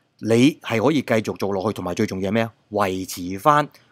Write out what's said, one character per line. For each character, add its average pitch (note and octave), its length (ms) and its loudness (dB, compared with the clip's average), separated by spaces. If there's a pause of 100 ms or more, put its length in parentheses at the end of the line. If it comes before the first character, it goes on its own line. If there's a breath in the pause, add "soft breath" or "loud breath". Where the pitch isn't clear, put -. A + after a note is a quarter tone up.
(200)
你 A#2+ 320 6 (100)
係 A2+ 240 -2
可 C#3 60 4
以 C3+ 100 2
繼 A2 280 0
續 F2+ 80 -4
做 G2 140 -4
落 G2 160 -2
去， G#2 80 -2
同 - 80 -10
埋 F2 120 -4
最 G#2+ 100 0
重 F#2+ 160 -4
要 G2 80 -2
係 G2+ 60 -2
咩 A2+ 80 2
啊？ A2+ 100 -8 (180)
維 F#2+ 380 -2
持 F#2 300 -8
返 D3 280 2 (240 soft breath)